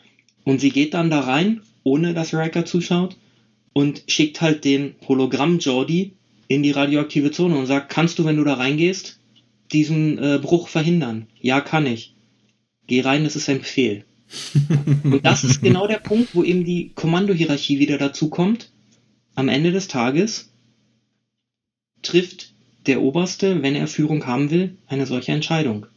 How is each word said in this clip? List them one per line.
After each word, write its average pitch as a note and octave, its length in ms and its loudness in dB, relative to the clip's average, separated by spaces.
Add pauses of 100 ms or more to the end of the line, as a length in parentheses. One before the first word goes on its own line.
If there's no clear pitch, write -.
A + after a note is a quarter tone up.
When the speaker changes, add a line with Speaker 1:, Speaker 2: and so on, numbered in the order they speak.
(420)
Speaker 1:
Und C3+ 180 0
sie C#3 100 2
geht C#3 240 0
dann E3 160 2
da D3+ 100 2
rein, D#3+ 400 0 (240)
ohne D#3+ 280 2
dass E3 220 -4
Riker D#3+ 300 -2
zuschaut, F3 520 -2 (560)
und C#3+ 360 0
schickt - 320 0
halt D#3 240 0
den C#3 300 0 (120)
Hologramm-Jordi C#3 1080 0 (340)
in C#3 140 2
die C#3+ 100 2
radioaktive C#3+ 580 0
Zone F3 260 0
und C3 100 -2
sagt, C3+ 220 -2
„Kannst E3+ 300 -2
du, E3+ 60 2
wenn D#3 120 0
du D3 80 0
da C#3+ 100 0
reingehst, D3+ 640 -2 (540)
diesen, D3+ 460 2
äh, C#3+ 240 0
Bruch E3+ 260 0
verhindern?“ D3+ 580 0 (140)
„Ja, C3 200 2
kann D3+ 260 0
ich.“ A#2 280 -6 (760)
„Geh B2 120 2
rein, C3+ 240 2
das C#3+ 120 -4
ist D3 120 -6
ein C3+ 120 0
Befehl.“ G#2+ 440 -2 (500)
Speaker 2:
<laughs> C#3+ 500 2
Speaker 1:
Und C#3 200 2
das C3+ 200 2
ist C3+ 180 2
genau F#3+ 240 4
der A3 120 0
Punkt, A3+ 360 0
wo F3 80 2
eben F3+ 220 2
die F3 300 -4
Kommandohierarchie D#3+ 840 0
wieder C#3+ 200 2
dazu C#3+ 300 -2
kommt. G3 420 -2 (640)
Am C3+ 140 0
Ende D3 240 2
des F#3+ 160 -2
Tages C3+ 600 -2 (1500)
trifft - 500 -2 (340)
der C3 160 2
Oberste, F3 600 0
wenn C#3 120 0
er D3+ 120 -4
Führung D#3 400 -2
haben C3+ 240 0
will, F#3 260 0 (120)
eine C3+ 180 -4
solche B2 260 -4
Entscheidung. D3 540 -2 (100)